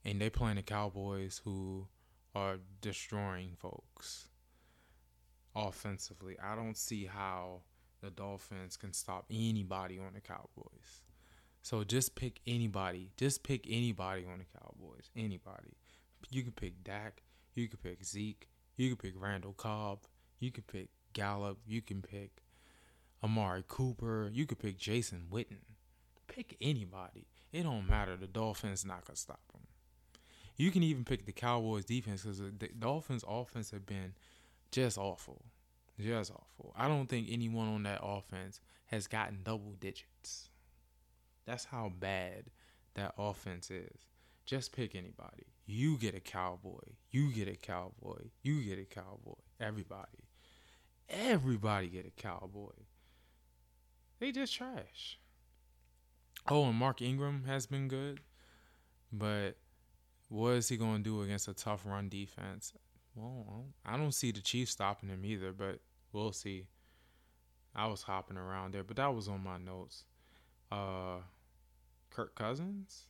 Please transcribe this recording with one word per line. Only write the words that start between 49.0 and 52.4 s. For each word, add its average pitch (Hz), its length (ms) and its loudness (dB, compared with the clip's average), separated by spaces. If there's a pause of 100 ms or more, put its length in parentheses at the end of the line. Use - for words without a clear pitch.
Everybody. 104 680 -6 (800)
Everybody 123 800 4
get 90 180 -6
a - 160 -14
Cowboy. 98 520 -6 (1500)